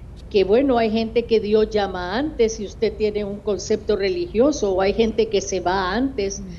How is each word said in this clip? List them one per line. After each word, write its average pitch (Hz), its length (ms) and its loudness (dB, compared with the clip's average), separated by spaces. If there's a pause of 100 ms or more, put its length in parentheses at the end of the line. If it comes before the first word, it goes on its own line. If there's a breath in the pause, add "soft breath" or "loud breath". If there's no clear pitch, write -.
(300)
que, 202 140 4
bueno, 240 340 4
hay 226 140 2
gente 226 320 0
que 226 160 2
Dios 214 300 2
llama 190 480 -2
antes 247 380 0
si 208 100 -10
usted 196 280 -2
tiene 208 300 -2
un 202 140 -6
concepto 208 580 -2
religioso, 202 800 0
o 185 80 2
hay 196 120 2
gente 220 360 2
que 196 100 2
se 190 220 -4
va 185 340 0
antes 202 480 -2 (160 loud breath)